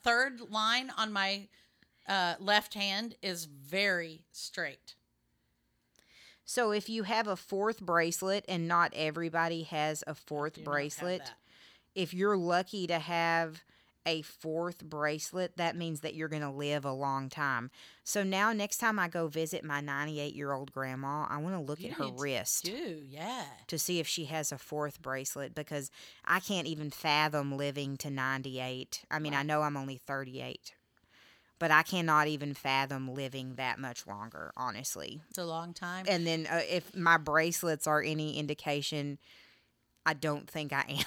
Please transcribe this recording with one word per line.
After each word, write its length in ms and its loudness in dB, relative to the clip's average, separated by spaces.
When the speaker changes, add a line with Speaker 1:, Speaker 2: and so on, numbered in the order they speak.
Speaker 1:
third 480 4
line 480 2
on 160 0
my, 340 0
uh, 320 2
left 340 2
hand 480 -2
is 240 -4
very 840 0
straight. 640 -8
Speaker 2:
So 260 2
if 180 0
you 140 -2
have 240 2
a 80 0
fourth 440 0
bracelet, 680 2
and 200 0
not 280 6
everybody 680 0
has 440 0
a 80 -6
fourth 380 -4
Speaker 1:
I 20 -20
do 80 -16
not 20 -8
have 0 -
Speaker 2:
bracelet, 600 -2
Speaker 1:
that. 120 -14
Speaker 2:
if 180 0
you're 240 4
lucky 500 2
to 120 2
have 640 2
a 180 0
fourth 600 -4
bracelet, 760 -2
that 180 0
means 260 -2
that 140 -4
you're 120 -2
gonna 240 -4
live 340 0
a 60 0
long 380 0
time. 400 0
So 200 0
now 280 4
next 260 -2
time 200 2
I 100 2
go 200 0
visit 360 -2
my 160 -2
ninety-eight-year-old 920 -4
grandma, 580 -4
I 80 -2
wanna 240 -2
look 180 -6
Speaker 1:
You 120 -8
Speaker 2:
at 60 -8
her 80 -2
Speaker 1:
need 120 -6
to 60 -4
Speaker 2:
wrist 420 0
Speaker 1:
do, 420 -6
yeah. 380 -8
Speaker 2:
to 100 -4
see 220 0
if 80 0
she 180 -4
has 260 -2
a 60 -6
fourth 440 -6
bracelet, 520 -4
because 380 -6
I 140 4
can't 280 -2
even 220 -4
fathom 680 2
living 420 -2
to 120 -6
ninety-eight. 1040 -4
I 80 0
mean, 160 -2
I 20 4
Speaker 1:
Right. 80 2
Speaker 2:
know 160 2
I'm 160 0
only 200 -6
thirty-eight, 760 -8
but 100 2
I 140 10
cannot 440 4
even 280 -2
fathom 580 0
living 440 -6
that 200 -2
much 300 -8
longer, 500 -10
honestly. 720 -6
Speaker 1:
It's 80 -8
a 80 -4
long 300 -8
time. 340 -8
Speaker 2:
And 160 4
then, 220 2
uh, 200 2
if 280 -2
my 220 8
bracelets 680 2
are 160 4
any 380 -2
indication, 800 -2
I 120 4
don't 340 -2
think 240 -6
I 160 2
am. 180 0